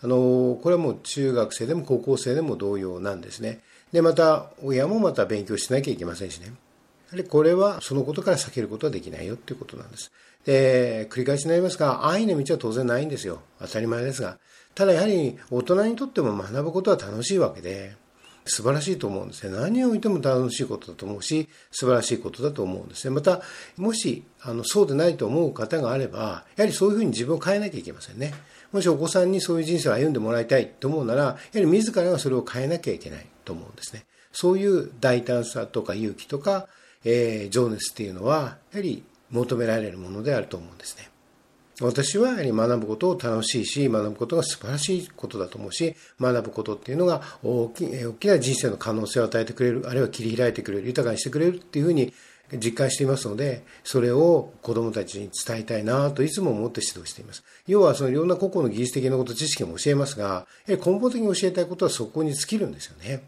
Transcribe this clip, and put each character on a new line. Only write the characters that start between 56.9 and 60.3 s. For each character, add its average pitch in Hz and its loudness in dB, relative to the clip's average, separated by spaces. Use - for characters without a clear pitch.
導 85 -14
し - -16
て - -18
い - -18
ま - -20
す。 - -18
要 202 6
は、 160 8
そ 139 -2
の、 127 2
い - 2
ろ 151 2
ん 170 2
な 180 4
個 180 0
々 185 0
の 123 2
技 101 -4
術 123 -2
的 131 0
な 131 2
こ 127 0
と、 120 -8
知 147 -4
識 139 -2
も 80 -6
教 143 0
え 143 4
ま 139 2
す - -8
が、 104 -4
や 95 -2